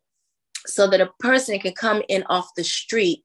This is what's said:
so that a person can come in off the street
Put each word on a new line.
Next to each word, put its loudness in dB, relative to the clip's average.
so 2
that 4
a -2
person 0
can -6
come 0
in 0
off -4
the -4
street -2